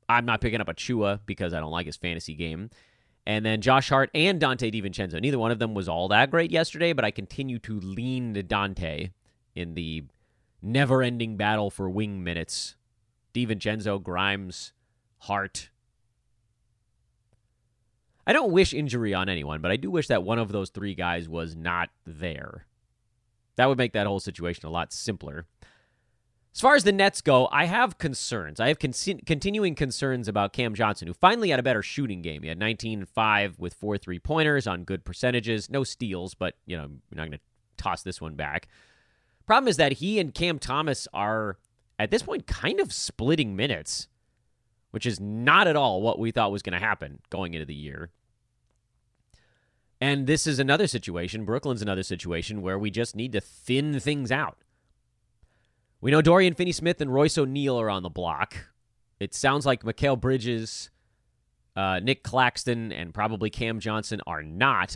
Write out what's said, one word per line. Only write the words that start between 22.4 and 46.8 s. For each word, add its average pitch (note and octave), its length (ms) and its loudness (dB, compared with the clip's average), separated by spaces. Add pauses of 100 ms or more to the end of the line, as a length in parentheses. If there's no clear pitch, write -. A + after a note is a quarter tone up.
That B2+ 100 6
would C3+ 100 4
make B2 160 2
that G#2 140 2
whole G2 120 0
situation E2+ 460 -6
a D#2+ 60 -8
lot E2+ 200 -2
simpler. E2+ 540 -8 (1080)
As - 80 -8
far C#4+ 140 10
as B3 80 8
the G3+ 80 6
Nets G3 300 4
go, C3 300 8
I C#3+ 140 4
have G3+ 340 2
concerns. A2 600 -4
I A#2 100 4
have D#3 100 2
con-, C3 140 -2 (320)
continuing F3+ 500 0
concerns B2+ 520 -2
about G2+ 240 2
Cam A#2 220 -2
Johnson, G#2 340 0
who E2+ 60 -6
finally G#3 380 4
had C3 80 4
a A#2+ 40 2
better A#2+ 200 2
shooting G#2+ 380 -6
game. D#2 200 -8
He D#2 80 -8
had E2+ 80 -6
nineteen A2 420 -2
and F#2+ 100 -10
five G#2 500 2
with F2 140 -6
four G#2 240 -4
three-pointers D3 680 0
on F2+ 160 -4
good F#2+ 220 -6
percentages. A2+ 640 -2
No C3+ 140 -2
steals, F#2+ 500 -6
but, - 220 -4 (100)
you E2+ 100 -8
know, D2 140 -8 (200)
you're - 80 -16
not D#2 80 -6
gonna - 140 -10 (380)
toss F2+ 260 -4
this - 160 -8
one D#2+ 160 -10
back. D2 320 -6 (800)
Problem B3 240 4
is D#3+ 80 2
that C#3 160 4
he G3+ 260 -2
and D#3 140 -2
Cam E3 260 -2
Thomas C#3 540 -2
are, G#2+ 440 -2 (400)
at G#2+ 140 0
this A3 120 2
point, - 220 -6
kind D#4 340 -2
of - 120 0
splitting A#2+ 640 0
minutes, G2 520 -4 (840)
which A2+ 140 -4
is G#2+ 140 -2
not B2 480 4
at D#3 80 4
all A2+ 260 2
what A2 180 0
we A2+ 120 -2
thought G#2+ 200 2
was G2+ 120 -6
gonna F2+ 160 -4
happen F#2+ 400 -4 (100)